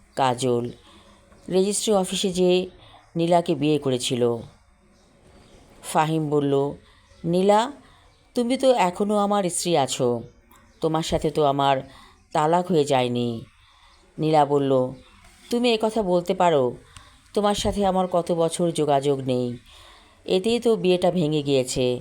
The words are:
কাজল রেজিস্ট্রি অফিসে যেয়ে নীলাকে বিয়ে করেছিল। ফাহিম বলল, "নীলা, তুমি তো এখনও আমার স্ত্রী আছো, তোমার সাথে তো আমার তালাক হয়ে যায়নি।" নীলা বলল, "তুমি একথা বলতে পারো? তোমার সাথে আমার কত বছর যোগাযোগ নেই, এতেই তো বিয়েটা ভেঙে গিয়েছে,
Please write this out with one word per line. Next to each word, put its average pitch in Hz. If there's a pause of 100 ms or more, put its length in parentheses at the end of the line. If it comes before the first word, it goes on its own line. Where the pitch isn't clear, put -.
(160)
কাজল 123 (800)
রেজিস্ট্রি 196
অফিসে 185
যেয়ে 180 (460)
নীলাকে 170
বিয়ে 147
করেছিল। 123 (1500)
ফাহিম 156
বলল, 143 (500)
"নীলা, 202 (640)
তুমি 247
তো 262
এখনও 208
আমার 202
স্ত্রী 170
আছো, 120 (580)
তোমার 160
সাথে 160
তো 151
আমার 139 (500)
তালাক 170
হয়ে 160
যায়নি।" 120 (720)
নীলা 156
বলল, 135 (560)
"তুমি 240
একথা 220
বলতে 180
পারো? 160 (580)
তোমার 208
সাথে 202
আমার 185
কত 175
বছর 165
যোগাযোগ 143
নেই, 123 (680)
এতেই 220
তো 226
বিয়েটা 180
ভেঙে 151
গিয়েছে, 127